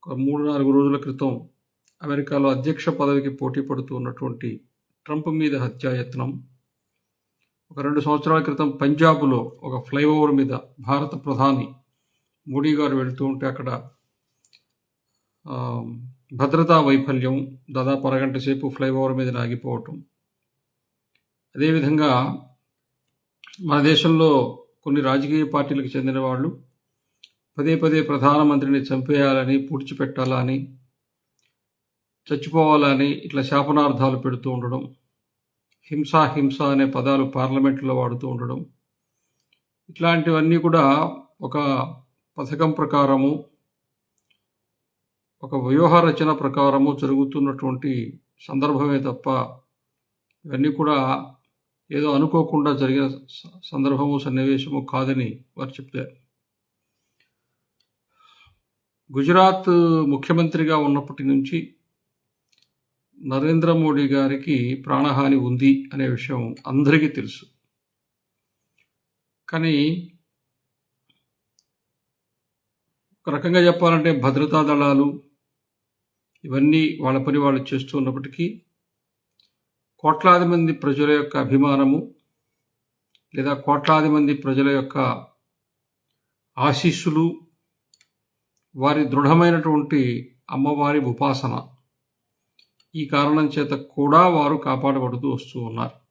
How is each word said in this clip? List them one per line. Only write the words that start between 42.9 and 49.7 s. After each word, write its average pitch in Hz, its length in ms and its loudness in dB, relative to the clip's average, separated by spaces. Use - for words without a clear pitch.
ఒక 135 120 -14
వ్యూహ 147 460 4
రచన 156 320 2
ప్రకారము 139 680 0
జరుగుతున్నటువంటి 135 1200 -4
సందర్భమే 139 600 -2
తప్ప 127 280 -6